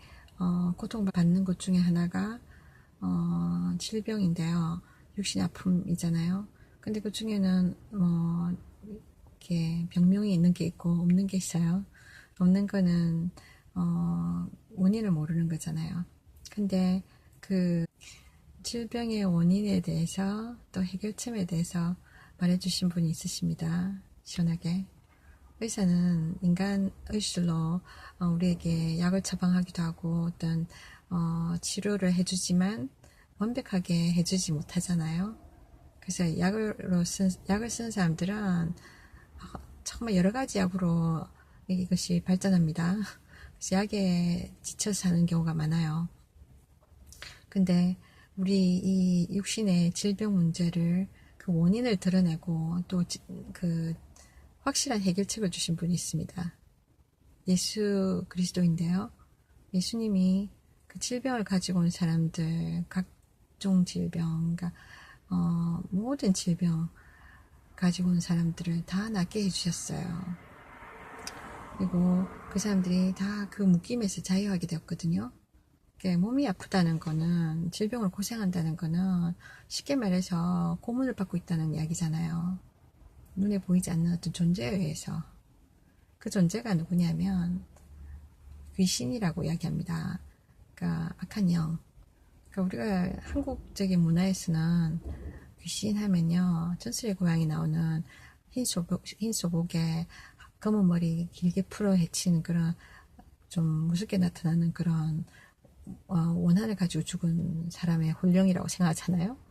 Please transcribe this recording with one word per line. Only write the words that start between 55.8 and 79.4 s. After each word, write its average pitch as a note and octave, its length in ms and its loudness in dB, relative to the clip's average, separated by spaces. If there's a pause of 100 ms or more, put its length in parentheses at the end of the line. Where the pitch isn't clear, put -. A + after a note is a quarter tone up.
있습니다. E3+ 600 -4 (920)
예수 F#3+ 800 2
그리스도인데요. F3 840 0 (600)
예수님이 G3 800 2 (360)
그 - 120 -16
질병을 B3 460 -2
가지고 F#3 360 0
온 E3+ 100 4
사람들, E3 1000 0
각종 - 960 -2
질병, E3+ 720 -2
그러니까, F3 160 -4 (580)
어, E3+ 600 0
모든 A3+ 420 0
질병 E3+ 560 0 (840)
가지고 F3+ 360 0
온 F3 100 2
사람들을 E3+ 640 -2
다 G3+ 220 -2
낫게 G#3 360 -2
해주셨어요. F3 1040 -4 (1300)
그리고 F3+ 480 2 (240)
그 G3+ 80 -4
사람들이 F#3 560 2
다 G3+ 360 -4
그 - 120 -6
묶임에서 F#3+ 600 2
자유하게 F#3+ 440 0
되었거든요. E3+ 640 -4 (640)
이렇게 F3+ 220 0
몸이 B3 320 2
아프다는 E3+ 520 0
거는, E3 720 0
질병을 G#3+ 400 -2
고생한다는 F3+ 640 -2
거는 F3 580 0 (340)